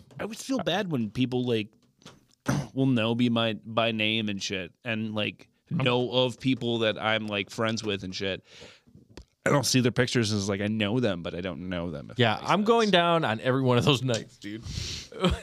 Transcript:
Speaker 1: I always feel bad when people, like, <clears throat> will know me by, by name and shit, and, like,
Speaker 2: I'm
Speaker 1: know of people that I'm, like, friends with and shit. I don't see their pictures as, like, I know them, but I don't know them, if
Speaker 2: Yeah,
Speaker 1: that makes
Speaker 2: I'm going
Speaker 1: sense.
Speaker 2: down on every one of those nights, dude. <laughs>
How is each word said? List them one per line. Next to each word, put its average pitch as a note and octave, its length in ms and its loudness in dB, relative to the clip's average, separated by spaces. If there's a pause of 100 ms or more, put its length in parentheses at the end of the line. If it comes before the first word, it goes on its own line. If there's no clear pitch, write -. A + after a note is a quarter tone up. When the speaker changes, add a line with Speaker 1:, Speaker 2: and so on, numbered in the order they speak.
(200)
Speaker 1:
I - 40 -6
always G#3+ 200 -10
feel C4+ 160 -2
bad F3 320 -2
when A#2 180 -2
people, B2+ 360 0
like, A2+ 240 -2 (760)
<clears throat> - 300 -2
will C3+ 100 2
know A#2 300 2
me B2 140 4
by, A2+ 240 2 (120)
by A2+ 260 0
name A2 380 0
and G2 120 -4
shit, F#2 300 -6 (140)
and, A2 300 -4
like, G#2+ 320 -4 (240)
Speaker 2:
I'm - 60 -2
Speaker 1:
know B2 340 0
of B2+ 280 0
people A#2+ 400 0
that G#2+ 220 2
I'm, A2 240 0
like, G2+ 240 -4
friends A2+ 340 -2
with G2+ 200 -4
and F#2 100 -8
shit. F#2+ 300 -4 (1000)
I C3+ 40 2
don't C#3 160 2
see - 140 4
their A#2+ 140 4
pictures A#2+ 380 2
as, G2+ 180 0
like, G2 120 -2
I G2+ 60 -2
know G#2+ 320 0
them, F#2 240 -2
but E2+ 100 -8
I F2 80 -6
don't F2+ 280 -6
know F2 200 -4
them, C#2 220 -10
if A#2 80 -8
Speaker 2:
Yeah, A2+ 160 4
Speaker 1:
that - 60 -8
makes - 100 0
Speaker 2:
I'm G3 140 2
going A3+ 220 4
Speaker 1:
sense. G3+ 40 2
Speaker 2:
down E3+ 340 4
on A2 140 0
every C3 240 2
one B2 160 4
of G2+ 60 2
those B2+ 180 4
nights, A#2+ 340 -4
dude. G2+ 300 -12
<laughs> - 640 -4 (120)